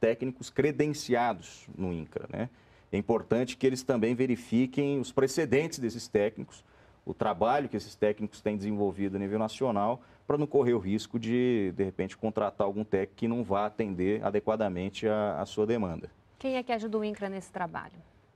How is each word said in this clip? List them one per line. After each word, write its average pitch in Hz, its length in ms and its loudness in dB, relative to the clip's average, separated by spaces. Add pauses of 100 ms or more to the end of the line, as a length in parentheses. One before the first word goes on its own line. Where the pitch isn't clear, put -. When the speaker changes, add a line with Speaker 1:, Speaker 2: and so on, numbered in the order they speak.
Speaker 1:
técnicos 123 480 0
credenciados 127 1160 0 (100)
no 92 160 -2
incra, - 400 -8
né? 113 160 -4 (440)
É - 40 0
importante 123 600 0
que 131 100 2
eles 127 160 2
também 120 320 2
verifiquem 131 840 0
os 120 140 -6
precedentes 143 680 2
desses 117 300 -4
técnicos, - 560 0 (400)
o 92 80 -8
trabalho 107 560 2
que - 80 -4
esses - 180 -6
técnicos 107 460 0
têm 107 160 -2
desenvolvido 98 600 0
a - 20 0
nível 101 200 -2
nacional, 110 640 0 (260)
para 147 120 0
não 147 80 0
correr 123 280 4
o 117 40 2
risco 104 400 -2
de, 113 580 2
de 98 80 2
repente, 95 320 -4
contratar 104 500 0
algum 101 180 -2
técnico 98 320 0
que 117 120 -2
não 120 140 0
vá 101 240 0
atender 101 580 -2
adequadamente 101 840 0
a, 104 340 0
a 98 40 -2
sua 107 220 0
demanda. 104 440 -2 (280)
Speaker 2:
Quem 262 180 -2
é 247 60 -2
que 247 100 -4
ajuda 220 260 -4
o 214 60 -2
incra 208 240 -4
nesse 190 240 -10
trabalho? 170 420 -8 (420)